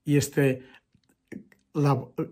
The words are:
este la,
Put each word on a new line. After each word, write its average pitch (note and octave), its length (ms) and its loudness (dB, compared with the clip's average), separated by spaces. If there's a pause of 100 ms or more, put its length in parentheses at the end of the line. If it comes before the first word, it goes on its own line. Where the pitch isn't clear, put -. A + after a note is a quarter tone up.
este C#3 580 2 (1080)
la, C#3+ 420 -2 (200)